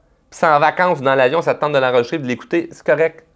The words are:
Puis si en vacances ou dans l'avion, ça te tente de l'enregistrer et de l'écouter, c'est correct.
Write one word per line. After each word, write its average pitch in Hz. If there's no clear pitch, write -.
Puis -
si 175
en 151
vacances 156
ou 131
dans 135
l'avion, 135
ça 143
te -
tente 151
de 139
l'enregistrer 127
et 160
de 131
l'écouter, 165
c'est -
correct. 156